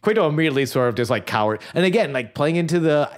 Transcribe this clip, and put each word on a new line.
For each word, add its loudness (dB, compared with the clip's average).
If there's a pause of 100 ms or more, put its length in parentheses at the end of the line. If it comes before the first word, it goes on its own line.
Cueto 2
immediately 0
sort 0
of -2
just, -2
like, -2
cowered. 0 (140)
And 2
again, 0
like, -6
playing 0
into 0
the, 2